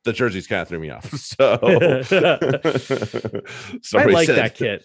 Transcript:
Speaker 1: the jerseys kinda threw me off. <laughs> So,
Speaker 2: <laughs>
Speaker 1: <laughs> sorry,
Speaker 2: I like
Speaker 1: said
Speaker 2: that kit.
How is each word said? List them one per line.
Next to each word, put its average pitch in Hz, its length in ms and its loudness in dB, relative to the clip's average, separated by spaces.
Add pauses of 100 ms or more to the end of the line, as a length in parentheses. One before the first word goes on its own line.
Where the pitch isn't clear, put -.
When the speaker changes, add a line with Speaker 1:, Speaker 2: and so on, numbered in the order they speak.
Speaker 1:
the 117 80 0
jerseys 107 340 -2
kinda 92 180 -4
threw 85 140 -10
me 78 120 -10
off. 57 220 -16
<laughs> 147 60 -10
So, 120 400 2
Speaker 2:
<laughs> 147 500 4
Speaker 1:
<laughs> 135 1700 -2
sorry, - 220 0
Speaker 2:
I 208 100 6
like 165 120 4
Speaker 1:
said 139 100 2
Speaker 2:
that 113 180 0
kit. 107 300 -6